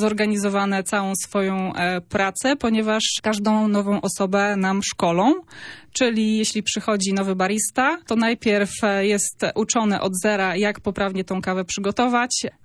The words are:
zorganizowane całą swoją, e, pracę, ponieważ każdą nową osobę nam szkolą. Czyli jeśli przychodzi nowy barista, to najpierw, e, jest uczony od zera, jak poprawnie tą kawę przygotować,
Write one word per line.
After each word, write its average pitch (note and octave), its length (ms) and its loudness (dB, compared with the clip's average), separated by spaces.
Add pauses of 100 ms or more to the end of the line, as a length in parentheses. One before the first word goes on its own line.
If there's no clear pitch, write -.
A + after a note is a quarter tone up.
zorganizowane G3+ 840 0
całą G3 300 -2 (120)
swoją, F#3+ 500 -2
e, F3+ 260 -2
pracę, G3 560 0
ponieważ A3 480 0 (180)
każdą G#3+ 460 2
nową G3+ 320 2
osobę G3 560 0
nam F#3+ 260 0
szkolą. F#3+ 520 2 (580)
Czyli A3 440 2
jeśli G#3+ 260 -2
przychodzi G3+ 500 -2
nowy G3 240 0
barista, G#3+ 720 0
to A3+ 100 0
najpierw, A3+ 540 2 (120)
e, G3 240 2
jest G3+ 340 -2 (140)
uczony G#3+ 460 0
od F#3+ 120 -2 (100)
zera, F#3+ 340 0
jak G#3 240 0
poprawnie F#3+ 440 -2
tą F#3 160 -4
kawę F#3 240 -2
przygotować, A#3+ 680 0 (340)